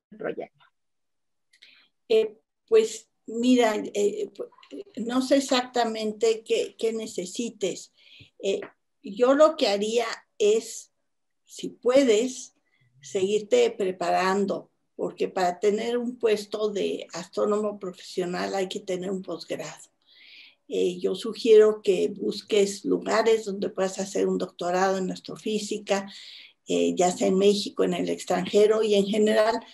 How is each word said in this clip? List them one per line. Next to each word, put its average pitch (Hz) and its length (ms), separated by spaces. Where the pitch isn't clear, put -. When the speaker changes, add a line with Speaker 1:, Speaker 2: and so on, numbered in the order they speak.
Speaker 1:
proyectos". - 500
Speaker 2:
Eh, 220 300
pues, 220 400
Mira, 233 440
eh, - 400
pu-, - 160
no 240 240
sé 277 160
exactamente 220 1040
qué, - 340
qué 226 140
necesites. 220 1000
Eh, 196 220
yo 240 320
lo 311 220
que 262 120
haría 214 380
es, 214 540
si - 240
puedes, 254 880
seguirte 208 680
preparando, 185 1000
porque - 320
para 180 320
tener 226 380
un 240 200
puesto 214 520
de 170 440
astrónomo 208 680
profesional 185 760
hay 196 140
que 196 140
tener 180 280
un 190 120
posgrado. - 680
Eh, 185 320
yo 190 160
sugiero 214 680
que 175 280
busques 196 760
lugares 220 600
donde 196 240
puedas 185 300
hacer 196 280
un 185 100
doctorado 180 600
en 185 140
astrofísica, 208 1000
eh, 175 280
ya 175 160
sea 202 160
en 190 100
México, 202 460
en 185 100
el 175 160
extranjero, 202 760
y 208 120
en 196 100
general 220 540